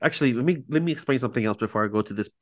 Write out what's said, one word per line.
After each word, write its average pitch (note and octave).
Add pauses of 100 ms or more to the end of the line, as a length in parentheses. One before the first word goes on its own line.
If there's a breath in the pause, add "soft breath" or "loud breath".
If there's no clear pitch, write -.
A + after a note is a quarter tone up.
Actually, C#3+
let A#2+
me, D#3
let D#3
me E3+
explain C#3
something A#2
else G#2+
before G#2+
I G#2+
go G#2+
to G#2
this G#2 (140)